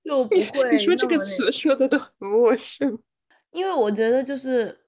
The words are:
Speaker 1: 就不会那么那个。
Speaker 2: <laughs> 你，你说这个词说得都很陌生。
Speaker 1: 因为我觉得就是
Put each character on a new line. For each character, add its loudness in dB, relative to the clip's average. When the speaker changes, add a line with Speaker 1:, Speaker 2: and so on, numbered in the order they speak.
Speaker 1:
就 0
不 -10
会 4
那 0
么 -2
那 -
个。 2
Speaker 2:
<laughs> -
你， 4
你 2
说 4
这 0
个 0
词 -2
说 0
得 2
都 0
很 -10
陌 2
生。 -6
Speaker 1:
因 -6
为 -2
我 0
觉 0
得 2
就 -6
是 -2